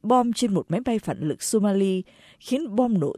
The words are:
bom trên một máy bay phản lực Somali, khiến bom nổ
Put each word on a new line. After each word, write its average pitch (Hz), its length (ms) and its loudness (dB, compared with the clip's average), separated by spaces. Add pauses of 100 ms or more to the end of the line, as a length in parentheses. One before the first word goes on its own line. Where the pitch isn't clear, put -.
bom 240 300 2
trên 214 200 0
một 170 160 0
máy 180 160 -2
bay 226 140 0
phản - 200 -6
lực 151 240 -4
Somali, 196 600 0 (360)
khiến 254 360 -4
bom 240 240 4
nổ 143 180 -2